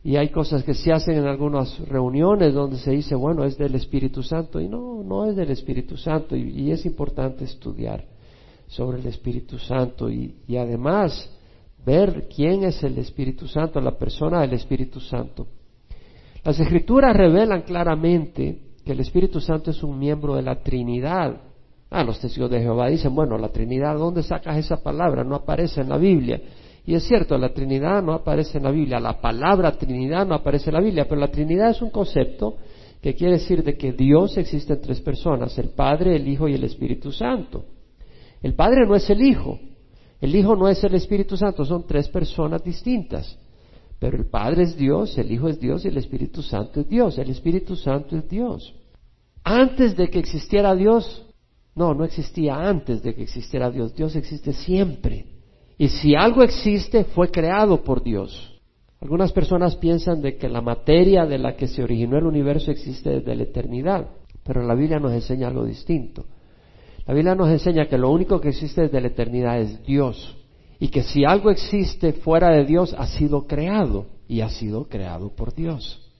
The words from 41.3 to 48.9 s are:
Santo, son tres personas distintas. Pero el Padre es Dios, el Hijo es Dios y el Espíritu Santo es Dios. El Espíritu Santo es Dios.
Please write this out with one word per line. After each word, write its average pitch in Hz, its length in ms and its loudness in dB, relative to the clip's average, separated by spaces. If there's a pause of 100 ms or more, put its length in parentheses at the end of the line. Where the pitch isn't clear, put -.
Santo, 190 260 0
son 175 220 -2
tres 147 220 0
personas 160 560 -2
distintas. 175 760 -4 (600)
Pero 123 180 0
el - 80 -2
Padre 135 380 0
es 170 120 0
Dios, 151 420 0
el 104 140 -2
Hijo 127 160 -2
es 151 120 -4
Dios 123 260 -2
y 196 40 0
el 156 80 -2
Espíritu 135 440 -6
Santo 110 380 -4
es 147 100 -2
Dios. 220 300 2
El 131 100 -4
Espíritu 151 460 -2
Santo 151 420 -4
es 156 100 -6
Dios. 214 460 -6 (680)